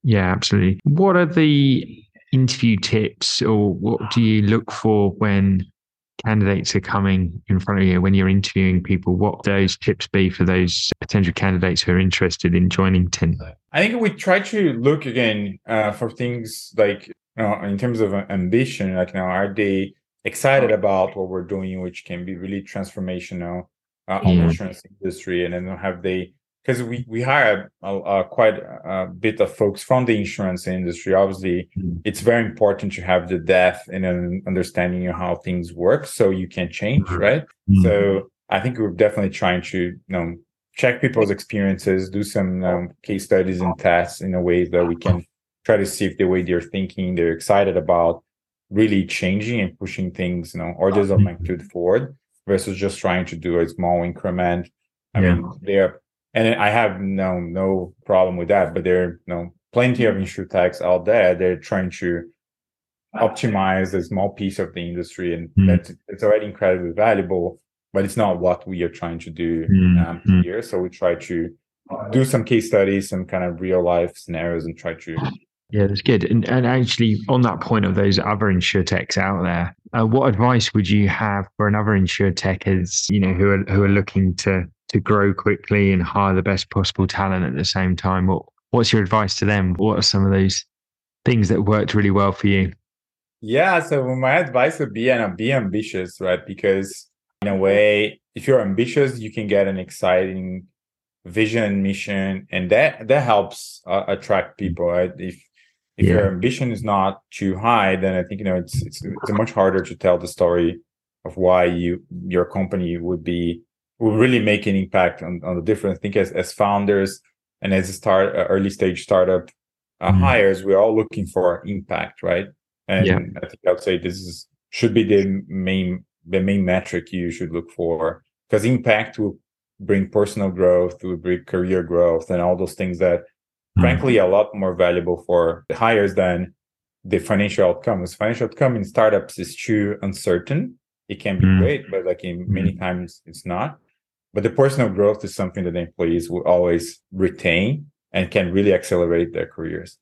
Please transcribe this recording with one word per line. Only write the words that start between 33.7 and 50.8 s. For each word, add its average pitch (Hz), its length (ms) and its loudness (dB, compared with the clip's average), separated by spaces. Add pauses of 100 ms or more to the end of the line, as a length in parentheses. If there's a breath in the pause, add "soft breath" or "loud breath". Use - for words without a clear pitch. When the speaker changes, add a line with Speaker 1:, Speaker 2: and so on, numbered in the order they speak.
Speaker 2:
and 92 120 -6
an 90 440 -4
understanding 90 580 -2
of 87 80 -4
how 87 220 -4
things 87 360 -6
work 98 340 0
so 101 240 2
you 92 180 -4
can 87 220 -6
change, 104 360 0
Speaker 1:
Mm-hmm. 87 160 -4
Speaker 2:
right? 135 200 2
Speaker 1:
Mm-hmm. - 400 2
Speaker 2:
So 98 480 2 (180)
I 95 100 0
think 123 200 -4
we're 104 120 0
definitely 101 400 0
trying 90 320 -2
to, - 160 -6
you 90 300 -4
know, 87 260 -4 (400)
check 123 260 0
people's 110 300 0
experiences, 95 800 -2
do 101 140 -4
some, 92 400 -4
um, 90 260 -2 (140)
case 98 200 -6
studies 92 360 0
and 90 180 -2
tests 87 420 0
in 92 140 -4
a 90 80 -2
way 87 260 2
that 87 180 2
we 85 100 -2
can 87 280 -2 (400)
try 110 120 4
to 98 100 0
see - 180 -4
if 90 140 -4
the 98 60 2
way 92 180 2
they're 87 180 -2
thinking, 92 540 -6
they're 85 180 0
excited 98 440 2
about 85 480 2 (460)
really 98 360 2
changing 104 540 -2
and 92 180 -6
pushing 92 320 -8
things, 87 420 -6
you 90 80 -12
know, 85 160 -8
orders 98 340 2